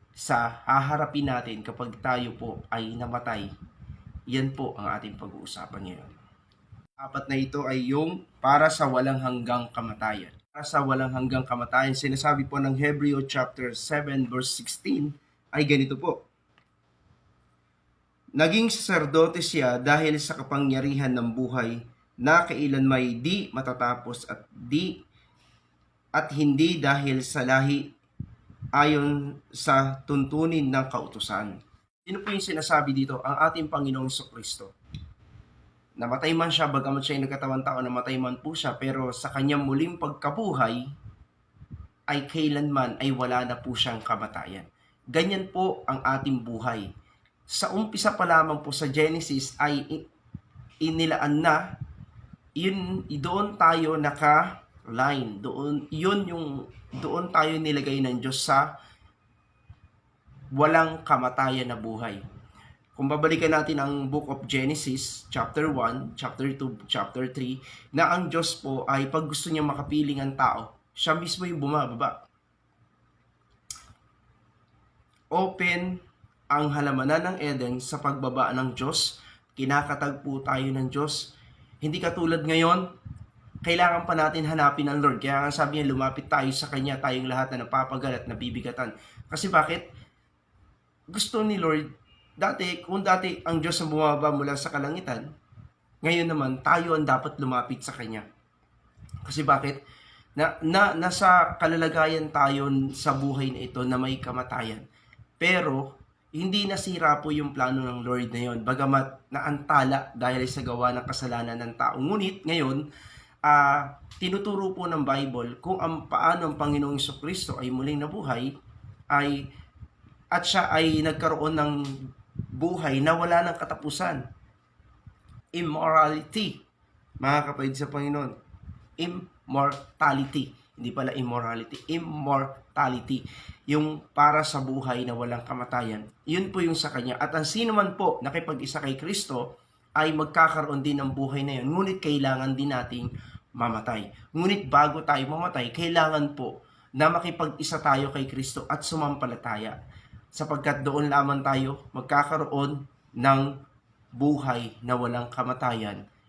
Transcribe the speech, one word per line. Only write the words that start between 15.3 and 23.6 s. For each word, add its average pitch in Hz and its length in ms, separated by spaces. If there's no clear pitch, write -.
ay 151 160
ganito 139 320
po. 165 240
"Naging 185 400
saserdote 165 720
siya 127 400
dahil 151 400
sa - 160
kapangyarihan 135 720
ng 117 240
buhay 120 480
na 160 320
kailan 139 400
may 127 320
di 175 320
matatapos 123 800